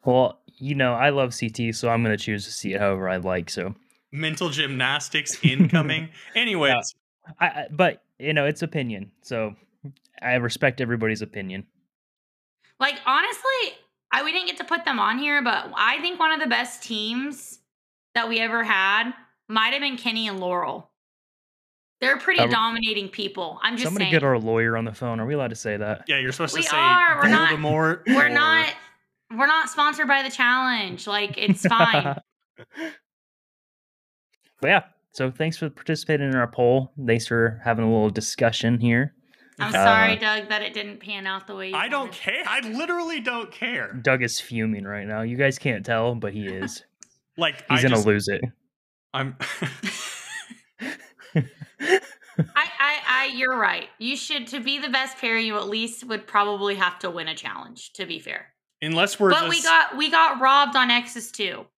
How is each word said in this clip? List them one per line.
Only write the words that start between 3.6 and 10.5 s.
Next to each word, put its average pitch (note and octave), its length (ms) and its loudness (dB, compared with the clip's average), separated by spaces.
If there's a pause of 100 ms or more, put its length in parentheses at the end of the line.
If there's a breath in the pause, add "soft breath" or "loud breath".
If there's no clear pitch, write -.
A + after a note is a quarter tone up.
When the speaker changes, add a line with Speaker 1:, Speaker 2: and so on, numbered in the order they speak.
Speaker 2:
Mental D#3 400 -4
gymnastics C#3 920 -2
incoming. D#3+ 640 4 (140)
Speaker 1:
<laughs> - 120 -20
Speaker 2:
Anyways. F#3+ 380 2 (560)
Speaker 1:
No, D#3+ 120 -20
I, F3+ 60 4
I, - 240 -4
but, D#3 320 2 (160)
you D3 160 -2
know, C#3+ 100 2
it's D3+ 180 -2
opinion, A#2 500 -4 (100)
so A2 320 -4 (680)
I B2 140 0
respect B2 460 0